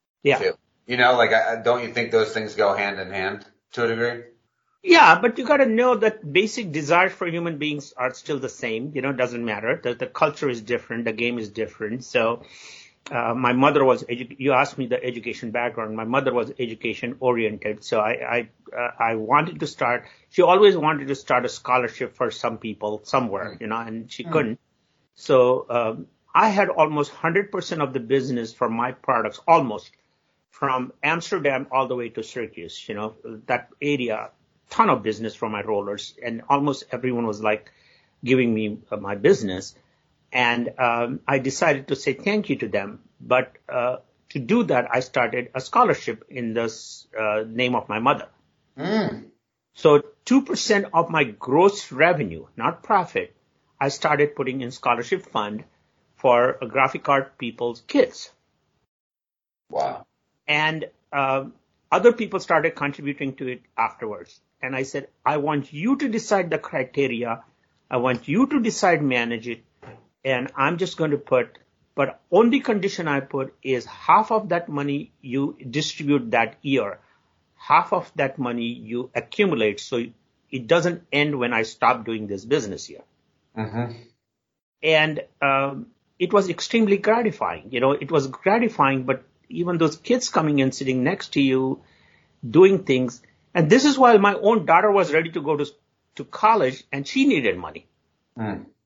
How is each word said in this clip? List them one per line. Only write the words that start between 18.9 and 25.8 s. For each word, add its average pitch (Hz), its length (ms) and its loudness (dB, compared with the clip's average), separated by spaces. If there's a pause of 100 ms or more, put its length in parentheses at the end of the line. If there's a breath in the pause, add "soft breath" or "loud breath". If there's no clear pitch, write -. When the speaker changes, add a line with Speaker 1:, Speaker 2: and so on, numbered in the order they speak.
Speaker 1:
I 117 180 0
wanted 147 440 0
to 151 80 -6
start, 123 380 -2 (240 soft breath)
she - 120 0
always 185 360 8
wanted 147 320 -2
to 139 60 -2
start 123 300 0
a 120 40 -2
scholarship 123 680 -2
for 117 160 -2
some 113 260 -6
people 107 460 -8
somewhere, 98 520 -2
Speaker 2:
Mm. - 60 -16
Speaker 1:
you 113 60 -10
know, 110 100 -4
and 113 340 -10
she - 120 -12
Speaker 2:
Mm. 165 80 -10
Speaker 1:
couldn't. 131 280 -2 (560)
So, 127 540 4
um, 117 380 -2 (260)